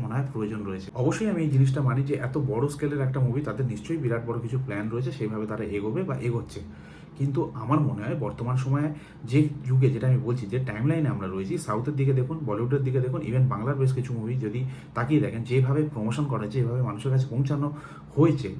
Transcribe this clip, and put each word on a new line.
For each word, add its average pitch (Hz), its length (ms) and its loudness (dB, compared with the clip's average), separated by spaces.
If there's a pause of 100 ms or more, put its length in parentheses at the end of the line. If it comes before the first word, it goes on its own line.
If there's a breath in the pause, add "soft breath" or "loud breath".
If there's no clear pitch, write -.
মনে 107 140 -4
হয় 139 160 0
প্রয়োজন 107 360 -2
রয়েছে। 95 260 -8
অবশ্যই 143 380 0
আমি 165 100 0
এই 151 80 2
জিনিসটা 135 320 4
মানি 127 200 2
যে 139 120 -2
এত 131 240 -2
বড় 123 300 0
স্কেলের 147 320 -2
একটা 131 200 0
মুভি, 123 280 2
তাদের 117 180 -2
নিশ্চয়ই 110 380 -4
বিরাট 113 240 0
বড় 120 120 -2
কিছু 120 260 -2
প্ল্যান 104 260 -4
রয়েছে, 127 200 -2
সেইভাবে 107 340 -4
তারা 107 180 -4 (120)
এগোবে 110 260 -2
বা 151 120 -2 (120)
এগোচ্ছে। 113 360 -4 (560 loud breath)
কিন্তু 139 220 2 (220)
আমার - 180 4
মনে 104 240 0
হয় 165 120 -2 (100)
বর্তমান 113 300 -2
সময়ে 135 320 2 (360 loud breath)
যে 143 240 4 (200)
যুগে, 131 260 6
যেটা 127 160 0
আমি 127 80 6
বলছি, 120 280 -2
যে 120 180 -2
টাইমলাইনে 135 440 2
আমরা 95 200 -2
রয়েছি, 95 300 -4
সাউথের 123 380 -2
দিকে 135 160 4
দেখুন, 131 240 0 (120)
বলিউডের 123 380 0
দিকে 131 140 2
দেখুন, 127 280 0
even 127 240 4
বাংলার 120 300 0
বেশ 131 160 4
কিছু 117 200 -2
মুভি 113 160 -4 (120)
যদি 110 140 -2 (340 loud breath)
তাকিয়ে 135 260 4
দেখেন, 113 240 0
যেভাবে 131 360 4 (140)
প্রমোশন 117 360 0
করা 110 120 -2
হয়েছে, 107 160 -4
যেভাবে 120 240 0
মানুষের 107 320 -2
কাছে 131 180 4
পৌঁছানো 139 360 0 (480 loud breath)
হয়েছে, 147 320 6 (120)